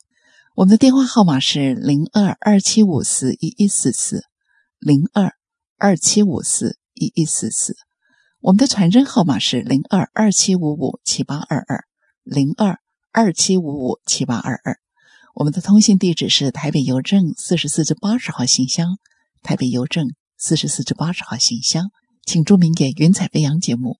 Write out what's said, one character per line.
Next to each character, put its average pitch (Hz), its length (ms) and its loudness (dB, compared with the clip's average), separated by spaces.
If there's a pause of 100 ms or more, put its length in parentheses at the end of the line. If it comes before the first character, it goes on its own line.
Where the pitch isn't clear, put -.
(540)
我 - 100 2
们 185 60 6
的 220 60 10
电 262 180 6
话 269 100 2
号 247 200 2
码 139 160 2
是 135 340 0
零 147 380 0
二 202 280 0
二 208 200 4
七 - 220 2
五 175 200 2
四 - 320 -2
一 - 220 -6
一 202 120 2
四 - 240 -2
四， - 320 -6 (540)
零 147 340 2
二 196 220 0 (420)
二 196 200 2
七 - 260 0
五 175 200 0
四 - 360 -4 (160)
一 - 200 -4
一 165 100 0
四 - 260 -4
四。 - 260 -6 (640)
我 - 120 2
们 190 40 6
的 269 100 4
传 175 240 0
真 247 140 6
号 233 200 0
码 131 140 0
是 120 220 -2
零 135 300 -2
二 185 240 0
二 214 180 2
七 185 240 0
五 156 160 -2
五 147 320 -6
七 - 180 -4
八 143 140 -6
二 - 320 -6
二， - 160 -8 (380)
零 151 340 -2
二 202 240 -2 (300)
二 220 220 2
七 - 240 0
五 175 100 -2
五 139 400 -6
七 - 180 -2
八 123 140 -2
二 - 260 -6
二。 - 140 -6 (560)
我 151 100 -4
们 147 80 0
的 - 80 -6
通 202 200 4
信 202 180 6
地 175 160 0
址 135 140 -4
是 135 220 0
台 151 200 -6
北 156 120 0
邮 131 200 -2
政 190 340 0
四 - 200 -2
十 143 120 -4
四 156 160 -2
至 156 100 -4
八 214 240 -2
十 - 120 -8
号 123 160 -6
信 131 220 0
箱， 175 300 -2 (440)
台 - 140 -2
北 127 120 -4
邮 123 180 -2
政 160 280 -4 (220)
四 - 200 -2
十 151 120 -4
四 - 160 -6
至 - 100 -6
八 165 180 -4
十 - 120 -10
号 - 140 -12
信 - 240 -2
箱， 180 280 -4 (340)
请 165 200 0
注 202 140 6
明 165 160 4
给 170 160 0
云 160 220 4
彩 - 160 0
飞 160 120 -2
扬 151 180 0
节 139 160 -2
目， - 240 -6